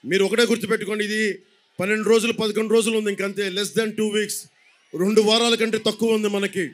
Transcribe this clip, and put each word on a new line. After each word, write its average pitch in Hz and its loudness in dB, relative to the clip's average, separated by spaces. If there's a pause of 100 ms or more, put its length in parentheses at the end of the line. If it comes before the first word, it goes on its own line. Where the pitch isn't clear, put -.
మీరు 190 2
ఒకటే 220 2
గుర్తుపెట్టుకోండి, 214 0
ఇది 214 -2 (380)
పన్నెండు 208 -2
రోజులు, 226 4
పదకొండు 214 -2
రోజులు 220 2
ఉంది, 214 -2
ఇంకంతే, 196 -4
less 190 -4
than 220 -2
two 214 -2
weeks, 208 -2 (640)
రెండు 208 4
వారాల 226 4
కంటే 220 0
తక్కువ 220 0
ఉంది 214 0
మనకి. 196 -2